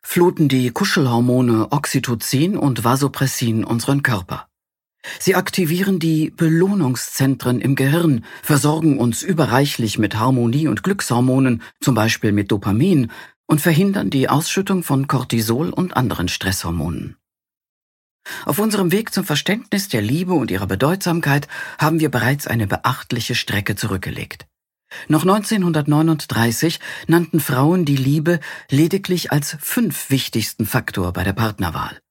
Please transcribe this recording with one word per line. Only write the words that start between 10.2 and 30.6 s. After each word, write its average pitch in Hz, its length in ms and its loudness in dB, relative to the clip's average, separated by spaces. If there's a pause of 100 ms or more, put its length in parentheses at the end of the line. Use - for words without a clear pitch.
und 117 160 -2
Glückshormonen, 127 800 2 (200)
zum 139 120 2
Beispiel 110 380 2
mit 101 200 0
Dopamin, 120 600 2 (360)
und 151 140 2
verhindern 190 480 2
die 131 200 0
Ausschüttung 190 540 0
von 135 240 0
Cortisol 117 640 0
und - 260 -2
anderen 90 320 0
Stresshormonen. 85 880 -4 (1300)
Auf 151 140 -2
unserem 208 320 0
Weg 214 220 0
zum 185 100 -2
Verständnis 196 640 -2
der 110 140 -2
Liebe 165 320 -2
und - 180 0
ihrer 95 160 -2
Bedeutsamkeit 143 800 0 (300)
haben 160 240 2
wir 147 100 0
bereits 127 340 0
eine 110 220 -2
beachtliche 120 680 -4
Strecke 101 420 -4
zurückgelegt. - 680 -6 (600)
Noch 151 160 0
neunzehnhundertneununddreißig 160 1600 0 (260)
nannten 165 320 2
Frauen 147 460 2
die 143 100 2
Liebe 147 460 2 (280)
lediglich 170 640 0
als 147 300 0
fünf - 480 -2
wichtigsten 117 560 -2